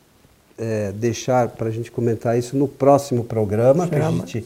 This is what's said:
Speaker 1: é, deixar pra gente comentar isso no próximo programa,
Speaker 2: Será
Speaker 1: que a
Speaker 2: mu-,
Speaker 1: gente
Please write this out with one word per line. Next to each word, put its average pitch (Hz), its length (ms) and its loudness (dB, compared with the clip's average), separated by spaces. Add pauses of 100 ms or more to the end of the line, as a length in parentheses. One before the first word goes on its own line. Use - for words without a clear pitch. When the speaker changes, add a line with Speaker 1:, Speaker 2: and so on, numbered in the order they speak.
(580)
Speaker 1:
é, 110 340 -4
deixar 117 580 0
pra 113 220 -6
gente 113 200 -8
comentar 117 460 0
isso 123 180 -4
no 139 120 2
próximo 135 560 2
programa, 113 640 2
Speaker 2:
Será 156 120 -2
Speaker 1:
que 151 60 0
a 160 60 0
Speaker 2:
mu-, - 160 -4
Speaker 1:
gente 113 180 -8